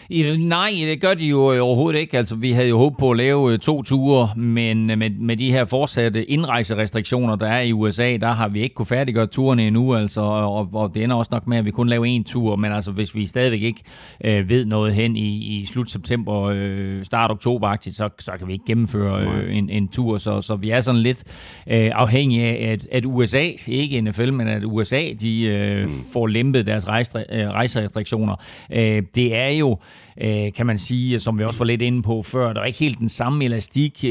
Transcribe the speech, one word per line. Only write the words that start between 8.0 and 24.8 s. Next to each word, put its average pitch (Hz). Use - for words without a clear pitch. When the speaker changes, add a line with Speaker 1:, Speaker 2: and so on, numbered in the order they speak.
Speaker 1:
A, 120
der 113
har 113
vi 104
ikke 135
kunne 113
færdiggøre 120
turene 127
endnu, 120
altså, 107
og, 104
og 107
det 110
ender 123
også 117
nok 117
med, 120
at 110
vi 104
kun 120
laver 120
én 101
tur, 113
men 104
altså, 104
hvis 98
vi 104
stadigvæk 120
ikke, 113
øh, 104
ved 123
noget 107
hen 113
i, 107
i 98
slut 123
september, 104
øh, 98
start 117
oktober-agtigt, 107
så, 107
så -
kan 92
vi 92
ikke 98
gennemføre, 101
øh, 101
Speaker 2:
Nej. 98
Speaker 1:
en, 101
en 101
tur, 113
så, 104
så 107
vi 101
er 123
sådan 120
lidt, 123
øh, 113
afhængige 117
af, 113
at, 101
at 127
U 123
S 113
A, 156
ikke 135
N 107
F 92
L, 123
men 117
at 107
U 110